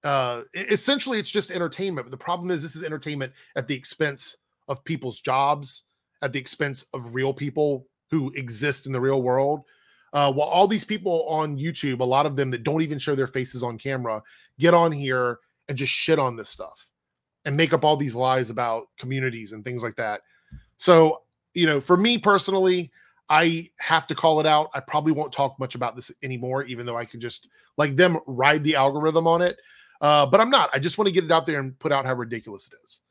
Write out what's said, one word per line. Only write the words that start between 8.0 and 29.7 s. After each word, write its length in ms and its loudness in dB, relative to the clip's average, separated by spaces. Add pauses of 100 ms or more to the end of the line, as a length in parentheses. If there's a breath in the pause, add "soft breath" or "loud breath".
who 240 -2
exist 500 -4
in 60 -8
the 80 -2
real 220 2
world. 400 0 (500 soft breath)
Uh, 200 2
while 160 -2
all 200 4
these 160 0
people 440 -2
on 300 -2
YouTube, 400 -4
a 60 0
lot 220 4
of 100 -2
them 160 0
that 100 -6
don't 200 0
even 180 -4
show 160 -2
their 100 0
faces 380 -6
on 120 -6
camera, 460 -6 (380 soft breath)
get 140 6
on 180 6
here 480 -2 (280)
and 80 -6
just 160 -2
shit 280 2
on 160 0
this 120 -12
stuff 380 -14 (580)
and 120 -2
make 160 4
up 120 2
all 120 6
these 180 -4
lies 360 0
about 360 -4 (100)
communities 560 -6
and 120 -16
things 180 -6
like 140 -8
that. 240 -4 (560 soft breath)
So, 460 6 (320)
you 120 2
know, 140 2
for 160 4
me 200 4
personally, 760 2 (360 soft breath)
I 400 2 (120)
have 280 2
to 60 -4
call 240 2
it 80 2
out. 280 2
I 60 -6
probably 300 -2
won't 220 -2
talk 260 -2
much 160 -8
about 220 -6
this 160 -10 (100)
anymore, 420 -6
even 220 -10
though 100 -6
I 80 -6
can 140 -18
just, 300 -12 (300 soft breath)
like 180 0
them, 320 4
ride 340 2
the 140 0
algorithm 500 2
on 160 4
it. 140 0 (440 soft breath)